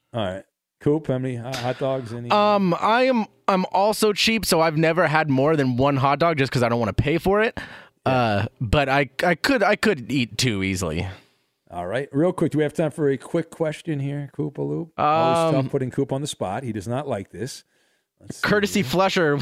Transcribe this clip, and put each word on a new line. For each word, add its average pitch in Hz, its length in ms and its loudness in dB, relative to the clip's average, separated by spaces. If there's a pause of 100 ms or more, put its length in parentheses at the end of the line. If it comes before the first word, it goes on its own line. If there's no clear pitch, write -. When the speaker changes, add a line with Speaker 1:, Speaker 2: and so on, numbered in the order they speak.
(120)
Speaker 1:
All 110 120 -4
right. 92 200 -8 (360)
Coop, 151 260 0
how 131 100 -2
many 127 200 -4
hot, 123 200 -8
hot 123 220 -4
dogs? 131 340 -4
Any? 120 180 -8
Speaker 2:
Um, 208 480 4
I 233 260 2
am, 247 200 2 (240)
I'm 185 240 2
also 208 400 2
cheap, 220 320 0
so 165 160 4
I've 160 160 2
never 160 300 2
had 156 240 2
more 139 260 4
than 127 220 2
one 139 180 4
hot 139 220 2
dog 165 180 2
just 135 160 0
'cause 120 100 0
I 117 60 4
don't 120 100 0
wanna 107 140 0
pay 147 240 0
for 196 240 2
it. 226 180 -2 (480)
Speaker 1:
Yeah. 131 60 2
Speaker 2:
Uh, 107 340 2 (140)
but 135 300 0
I, 139 180 2 (160)
I 175 100 2
could, 247 280 0
I 202 140 4
could 127 360 -2
eat 127 240 -2
two 107 260 0
easily. 92 460 -2 (600)
Speaker 1:
All 87 200 -8
right. 127 240 -4
Real 165 200 2
quick, 170 200 -2
do 143 60 0
we 151 40 4
have 147 100 0
time 156 200 -2
for 143 180 0
a 135 80 0
quick - 320 -4
question 156 480 -6
here, 139 400 -6
Koopa 147 200 -6
Loop? 147 380 -6
Always 165 420 2 (180)
Speaker 2:
Um, 135 80 2
Speaker 1:
tough 135 80 -6
putting 131 180 -2
Coop 139 220 -2
on 135 80 -2
the 147 80 -6
spot. 107 340 -6
He 117 80 -6
does 104 160 -6
not 131 220 -6
like 101 240 -6
this. 104 320 -10 (560)
Let's - 160 -14
see - 100 -14
Speaker 2:
Courtesy 202 360 2
Speaker 1:
here. 123 80 -6
Speaker 2:
Flusher 165 520 2